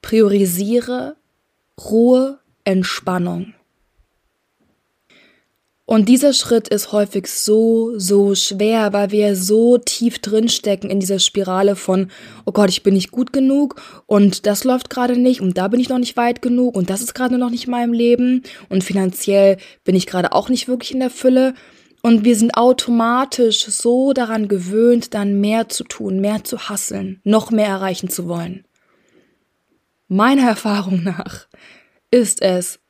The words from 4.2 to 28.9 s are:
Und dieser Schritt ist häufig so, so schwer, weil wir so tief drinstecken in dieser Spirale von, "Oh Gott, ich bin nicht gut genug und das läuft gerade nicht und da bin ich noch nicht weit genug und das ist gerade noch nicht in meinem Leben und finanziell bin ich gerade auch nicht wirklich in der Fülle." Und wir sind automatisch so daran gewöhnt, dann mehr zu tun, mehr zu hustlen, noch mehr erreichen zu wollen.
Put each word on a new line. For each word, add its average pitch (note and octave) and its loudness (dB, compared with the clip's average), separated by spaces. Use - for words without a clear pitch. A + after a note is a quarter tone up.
Und A3 2
dieser C4 4
Schritt A3+ 0
ist - -4
häufig G3+ -2
so, A3+ 0
so G3+ 2
schwer, G#3 0
weil G3+ 0
wir G#3 2
so A3+ 4
tief - -4
drinstecken G#3 -2
in G3 0
dieser F#3+ -2
Spirale G3 0
von, F#3+ -2
"Oh G3+ -4
Gott, G3+ 2
ich - -6
bin G3 2
nicht F#3 0
gut B3 -6
genug C#4 0
und G3+ 2
das G#3 -2
läuft B3+ -2
gerade B3 -2
nicht B3 2
und F#3 -2
da F#3 -2
bin A#3+ 0
ich B3 -2
noch B3+ -2
nicht A#3+ -4
weit A#3+ -2
genug B3 0
und F#3 -2
das F#3+ -4
ist - -10
gerade B3+ -2
noch A#3+ -2
nicht A#3+ -6
in B3 -6
meinem A#3+ -2
Leben B3 2
und F#3+ 0
finanziell G3 2
bin F#3 0
ich F#3 2
gerade F3+ -2
auch - 0
nicht B3+ -2
wirklich B3+ -6
in C4 -4
der B3+ -2
Fülle." C4 2
Und A#3 4
wir A#3+ 4
sind A3+ 2
automatisch A#3+ 2
so B3+ 0
daran A3+ -2
gewöhnt, G#3+ 0
dann G3+ 0
mehr A3 0
zu - -8
tun, G3 -6
mehr G#3 -2
zu - -10
hustlen, G3 -8
noch G#3 2
mehr G#3+ 2
erreichen F#3+ -6
zu F3 -8
wollen. E3+ -10